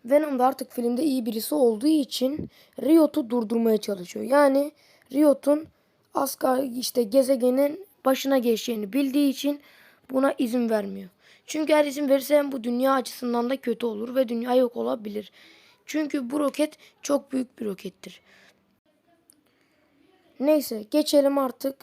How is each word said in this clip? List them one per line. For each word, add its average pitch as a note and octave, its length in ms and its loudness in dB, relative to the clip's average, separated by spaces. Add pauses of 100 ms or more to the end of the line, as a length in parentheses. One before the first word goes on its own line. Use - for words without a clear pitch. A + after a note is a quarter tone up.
Venom C#4+ 340 2
da B3 80 4
artık C4 260 -4
filmde A#3+ 300 -2
iyi C4 240 -2
birisi A3 280 -4
olduğu A#3+ 320 2
için D4 640 0 (320)
Riot'u D4+ 480 4
durdurmaya A3+ 480 0
çalışıyor. G#3 460 -8
Yani C#4 480 4 (400)
Riot'un D4 540 2 (480)
asla C4+ 500 0
işte A#3+ 380 -4
gezegenin C4+ 840 2 (180)
başına C4+ 340 2
geçeceğini A3 540 -2
bildiği C#4 380 0
için C#4+ 300 -4 (500)
buna C4 280 0
izin A#3 320 -2
vermiyor. G3 400 -4 (360)
Çünkü D#4 260 -2
eğer D4+ 120 6
izin C#4+ 240 -4
verirse C#4 280 2
hem C#4+ 160 0
bu A#3 120 -8
dünya B3 280 0
açısından A#3+ 580 -2
da C4+ 60 -2
kötü A#3+ 300 -6
olur A3+ 280 -8
ve C4 140 2
dünya A#3+ 260 -2
yok B3 220 2
olabilir. G#3+ 560 -6 (540)
Çünkü C#4+ 440 -4
bu D4 100 -4
roket D4 380 -2 (240)
çok - 300 -4
büyük C4 260 -6
bir A3 80 -8
rokettir. F#3+ 540 -12 (2250)
Neyse, C4 500 0
geçelim C#4+ 480 4
artık C4+ 440 -4